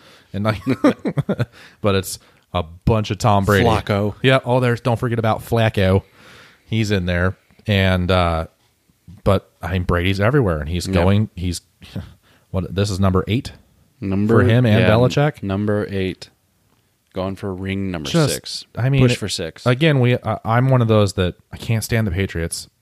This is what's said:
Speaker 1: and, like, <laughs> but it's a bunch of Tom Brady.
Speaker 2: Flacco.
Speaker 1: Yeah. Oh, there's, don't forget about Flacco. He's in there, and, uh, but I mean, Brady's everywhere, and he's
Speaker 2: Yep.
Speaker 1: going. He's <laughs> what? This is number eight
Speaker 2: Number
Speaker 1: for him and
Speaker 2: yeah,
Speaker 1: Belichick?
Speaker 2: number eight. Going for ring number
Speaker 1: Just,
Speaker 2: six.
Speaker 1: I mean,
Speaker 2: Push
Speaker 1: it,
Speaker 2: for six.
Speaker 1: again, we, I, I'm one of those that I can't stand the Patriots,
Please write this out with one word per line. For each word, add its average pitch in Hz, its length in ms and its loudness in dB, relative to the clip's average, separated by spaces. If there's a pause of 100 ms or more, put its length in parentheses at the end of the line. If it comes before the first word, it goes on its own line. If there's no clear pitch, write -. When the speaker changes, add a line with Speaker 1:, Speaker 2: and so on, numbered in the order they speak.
(340)
Speaker 1:
and, 98 120 -6
like, 107 200 -2
<laughs> - 1160 -4
but 98 140 0
it's 95 240 -6 (340)
a 90 100 -2
bunch 107 480 -2
of 101 60 -6
Tom 101 280 2
Brady. 101 200 4
Speaker 2:
Flacco. 104 560 0
Speaker 1:
Yeah. 131 240 4
Oh, 123 140 2
there's, 120 220 0
don't 117 180 -2
forget 117 200 -4
about 110 220 0
Flacco. 101 640 2 (640)
He's 110 260 -2
in 95 140 -2
there, 90 320 -2 (300)
and, 95 420 2
uh, 85 380 0 (760)
but 95 280 0 (100)
I 82 120 -8
mean, 92 100 0
Brady's 92 360 -2
everywhere, 104 400 2
and 76 100 -8
he's 85 180 -4
Speaker 2:
Yep. 95 60 -4
Speaker 1:
going. 98 420 2
He's 85 260 -4 (440)
<laughs> - 460 -20
what? 92 220 -4
This 101 160 0
is 92 100 -4
number 92 280 2
eight 104 240 -2 (480)
Speaker 2:
Number 101 420 2
Speaker 1:
for 123 80 4
him 123 160 4
and 107 140 4
Speaker 2:
yeah, 90 100 4
Speaker 1:
Belichick? 123 540 2
Speaker 2:
number 104 460 -2
eight. 95 400 -6 (840)
Going 95 220 -6
for 98 180 -8
ring 95 380 -6
number 76 180 -8
Speaker 1:
Just, 143 240 0
Speaker 2:
six. - 320 -10 (100)
Speaker 1:
I 123 140 -2
mean, 139 120 2
Speaker 2:
Push 123 120 4
Speaker 1:
it, 117 40 -6
Speaker 2:
for 104 100 -8
six. - 380 -8
Speaker 1:
again, 135 340 2
we, 123 240 2
I, 110 220 -4
I'm 120 240 2
one 127 120 4
of 113 60 2
those 107 260 4
that 90 220 -2 (160)
I - 60 -16
can't 110 260 -4
stand 113 240 -2
the 92 40 -4
Patriots, 85 580 -6 (120)